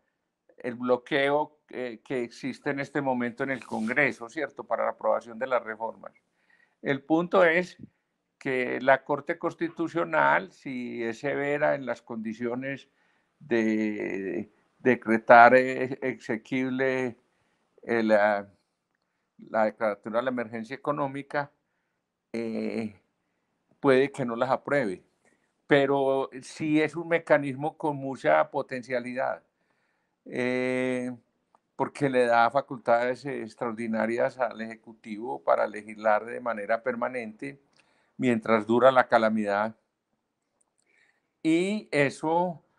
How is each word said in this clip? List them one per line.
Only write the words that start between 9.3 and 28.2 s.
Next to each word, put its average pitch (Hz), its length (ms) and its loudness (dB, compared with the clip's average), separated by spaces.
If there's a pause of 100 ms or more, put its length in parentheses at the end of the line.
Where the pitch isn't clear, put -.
Constitucional, 160 1120 0
si 120 540 -10
es 117 140 -6
severa 143 560 0
en 139 100 -6
las 120 160 -6
condiciones 120 880 -8 (500)
de 104 1120 -2 (280)
decretar, 120 760 8
eh, 131 460 2
exequible, 127 1200 -4 (640)
eh, 117 200 0
la, 104 480 2 (1000)
la 110 160 2
declaratoria 107 540 -4
de 123 40 -2
la 131 60 -2
emergencia 117 440 -8
económica, 143 800 -6 (800)
eh, 110 640 -6 (800)
puede 135 320 4
que 135 140 -6
no 120 120 -4
las 127 140 0
apruebe, 127 540 -2 (600)
pero 135 640 2 (100)
sí 151 400 -2
es 151 160 -2
un 165 120 -10
mecanismo 151 680 0
con 147 200 -4
mucha 151 540 0